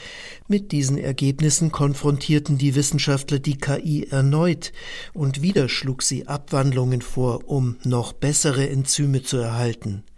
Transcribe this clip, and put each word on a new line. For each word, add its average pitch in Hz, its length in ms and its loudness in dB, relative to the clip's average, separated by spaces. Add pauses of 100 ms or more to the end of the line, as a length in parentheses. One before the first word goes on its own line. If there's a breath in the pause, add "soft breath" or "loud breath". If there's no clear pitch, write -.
(480 loud breath)
Mit 202 240 0
diesen 139 240 2
Ergebnissen 139 720 2
konfrontierten 143 880 2
die 135 180 2
Wissenschaftler 139 680 0
die 139 180 0
K 143 180 -2
I 147 280 -2
erneut 151 680 2 (400 loud breath)
und 139 300 -2
wieder 160 260 2
schlug - 340 -4
sie - 240 -2
Abwandlungen 131 760 0
vor, 127 440 0
um 127 380 0
noch 123 300 0
bessere 143 560 0
Enzyme 135 520 0
zu 135 140 -2
erhalten. 113 640 -2 (160)